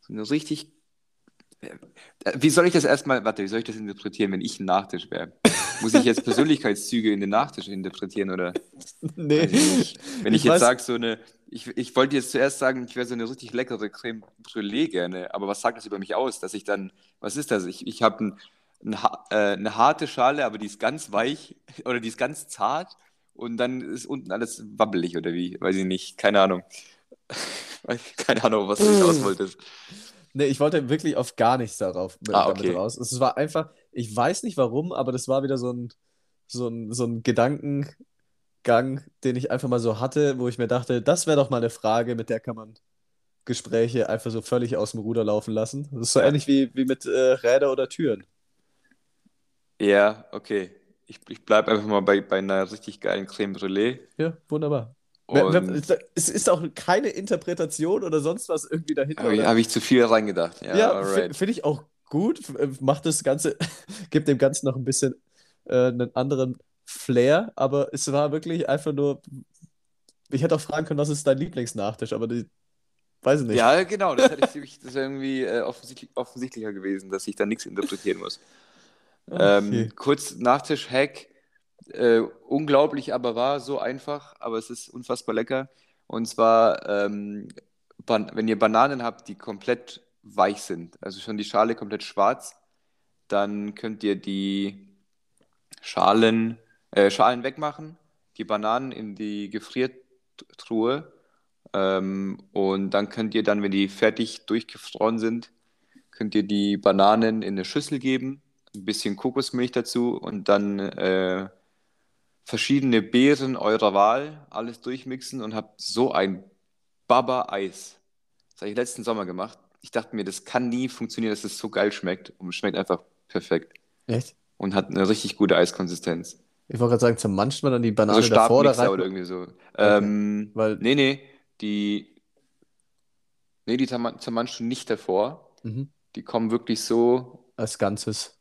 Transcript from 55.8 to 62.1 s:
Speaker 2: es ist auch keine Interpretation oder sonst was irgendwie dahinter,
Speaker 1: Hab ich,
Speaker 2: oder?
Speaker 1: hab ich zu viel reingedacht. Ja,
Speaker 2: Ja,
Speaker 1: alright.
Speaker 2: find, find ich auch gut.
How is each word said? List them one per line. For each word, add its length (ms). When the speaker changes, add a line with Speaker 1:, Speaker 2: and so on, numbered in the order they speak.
Speaker 2:
es 160
ist 180
auch 140
keine 360
Interpretation 920
oder 180
sonst 280
was 160
irgendwie 300
dahinter, 300
Speaker 1:
Hab 80
ich, 80
Speaker 2:
oder? 80
Speaker 1:
hab 100
ich 100
zu 140
viel 220
reingedacht. 580
Ja, 140
Speaker 2:
Ja, 160
Speaker 1:
alright. 320
Speaker 2:
find, 120
find 140
ich 140
auch 200
gut. 340